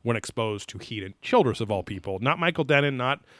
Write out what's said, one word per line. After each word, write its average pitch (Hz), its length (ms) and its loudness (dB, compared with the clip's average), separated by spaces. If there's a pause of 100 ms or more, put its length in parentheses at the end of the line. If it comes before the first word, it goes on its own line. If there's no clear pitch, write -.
when 117 140 2
exposed 107 520 -4
to - 80 -12
heat. 104 240 -10
And 95 200 -12
Childress, 147 400 4
of 107 100 -2
all 95 120 0
people, 95 360 -6
not 139 180 2
Michael 170 280 0
Dennon, 143 320 4
not, 127 240 -2 (180)